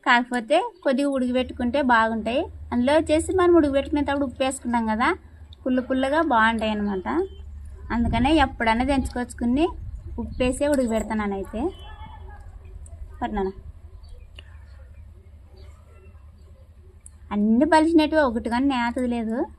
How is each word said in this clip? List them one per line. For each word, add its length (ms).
కాకపోతే 580
కొద్దిగా 260
ఉడకబెట్టుకుంటే 720
బాగుంటాయి. 640
అందులో 220
వచ్చేసి 400
మనం 220
ఉడకబెట్టుకునేటప్పుడు 720
ఉప్పు 180
వేసుకున్నాం 440
కదా, 280
పుల్ల 140
పుల్లగా 420
బాగుంటాయి 500
అన్నమాట. 360
అందుకనే 440
ఎప్పుడైనా 500
తెంచుకొచ్చుకుని 800
ఉప్పు 240
వేసే 240
ఉడకబెడతాను 680
అయితే. 360
పట్నానా? 300
అన్నీ 340
బలిసినట్టు 500
ఒకటి 340
కానీ 180
నేతది 400
లేదు. 380